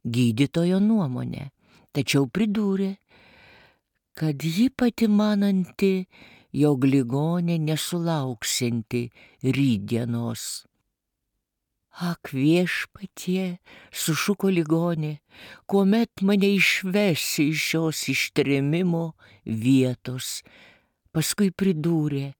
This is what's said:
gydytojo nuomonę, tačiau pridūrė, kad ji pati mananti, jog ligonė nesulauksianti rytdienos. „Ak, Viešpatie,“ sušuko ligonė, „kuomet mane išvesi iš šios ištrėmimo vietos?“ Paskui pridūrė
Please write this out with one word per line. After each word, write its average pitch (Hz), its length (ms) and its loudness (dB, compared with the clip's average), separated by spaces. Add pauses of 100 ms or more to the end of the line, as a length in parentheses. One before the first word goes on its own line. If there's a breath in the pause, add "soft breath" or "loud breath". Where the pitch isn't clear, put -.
gydytojo 127 800 2
nuomonę, 139 680 -2 (420 soft breath)
tačiau 139 320 0
pridūrė, 196 720 -2 (1200 soft breath)
kad 147 260 -4
ji 175 280 0
pati 226 420 0
mananti, 202 960 0 (480 loud breath)
jog 139 320 4
ligonė 156 720 0
nesulauksianti 135 1400 -2 (400 soft breath)
rytdienos. 117 1200 -2 (1400)
„Ak, 175 320 -6
Viešpatie,“ 175 1300 -2 (320 loud breath)
sušuko 190 560 -2
ligonė, 165 720 0 (480 loud breath)
„kuomet 196 540 2
mane 196 340 4
išvesi 180 960 0
iš 151 80 -4
šios 160 480 -2
ištrėmimo 156 1040 0 (320 soft breath)
vietos?“ 127 1000 0 (680 soft breath)
Paskui 185 380 0
pridūrė 151 880 0